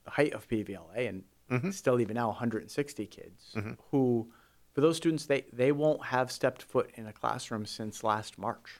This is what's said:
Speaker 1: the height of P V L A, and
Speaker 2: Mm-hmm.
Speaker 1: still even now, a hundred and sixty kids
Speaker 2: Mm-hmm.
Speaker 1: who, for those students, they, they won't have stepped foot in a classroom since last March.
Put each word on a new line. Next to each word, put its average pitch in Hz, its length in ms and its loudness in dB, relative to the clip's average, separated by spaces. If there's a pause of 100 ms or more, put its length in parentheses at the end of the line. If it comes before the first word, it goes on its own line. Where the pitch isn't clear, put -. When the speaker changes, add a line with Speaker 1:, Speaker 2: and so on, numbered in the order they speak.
Speaker 1:
the - 60 -16
height 147 220 2
of - 140 -10
P 107 160 0
V 95 120 -8
L 82 200 -16
A, 120 120 0
and 95 160 -8 (280)
Speaker 2:
Mm-hmm. 127 200 0
Speaker 1:
still 127 280 2
even 110 160 0
now, 117 140 2
a 101 40 -2
hundred 110 280 -2
and - 100 -16
sixty 143 340 -4
kids - 480 -20
Speaker 2:
Mm-hmm. 110 200 -6 (180)
Speaker 1:
who, 123 400 4 (400)
for - 80 -2
those 160 160 4
students, 160 300 0
they, 139 260 0
they 123 220 4
won't 147 320 2
have 127 260 0
stepped - 320 -2
foot - 320 0
in 113 100 -10
a 107 60 -10
classroom 113 540 -4
since 107 360 -8
last 107 380 -2
March. - 400 -6